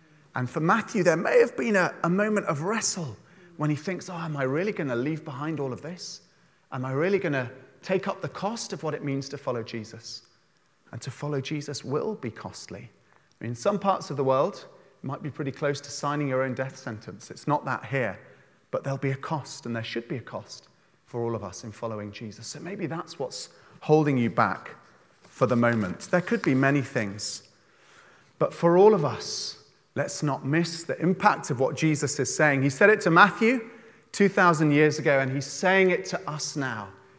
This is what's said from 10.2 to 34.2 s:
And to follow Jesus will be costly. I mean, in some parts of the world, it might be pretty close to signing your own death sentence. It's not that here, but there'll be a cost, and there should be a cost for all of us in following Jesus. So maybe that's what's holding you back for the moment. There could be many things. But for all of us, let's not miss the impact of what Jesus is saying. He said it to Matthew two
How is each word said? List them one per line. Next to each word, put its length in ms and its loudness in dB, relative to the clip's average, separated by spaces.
And 100 -10
to 100 -10
follow 300 -4
Jesus 420 -8
will 320 -2
be 140 -8
costly. 600 -14
I 40 -14
mean, 80 -6
in 40 -8
some 220 0
parts 320 0
of 80 -8
the 60 0
world, 420 2
it 20 -8
might 160 -8
be 80 -8
pretty 220 -6
close 300 -4
to 100 -14
signing 360 -4
your 160 0
own 100 -2
death 240 -8
sentence. 520 -12
It's 180 -18
not 180 0
that 200 -4
here, 320 -2
but 120 -4
there'll 140 -4
be 140 -4
a 40 -4
cost, 500 -8
and 100 -6
there 80 -6
should 240 -8
be 100 -6
a 40 -10
cost 480 -14
for 180 -6
all 120 -2
of 80 -6
us 200 -12
in 80 -12
following 400 -8
Jesus. 360 -14
So 120 -12
maybe 260 -8
that's 340 -8
what's 300 -8
holding 360 4
you 120 4
back 420 0
for 160 0
the 100 4
moment. 560 2
There 100 4
could 200 -2
be 140 2
many 260 4
things. 640 -6
But 140 0
for 240 4
all 160 10
of 120 2
us, 580 -6
let's 300 -4
not 220 -2
miss 380 0
the 160 -6
impact 520 2
of 80 -2
what 180 0
Jesus 420 0
is 140 -2
saying. 300 4
He 60 2
said 200 6
it 120 6
to 100 4
Matthew 580 6
two 180 4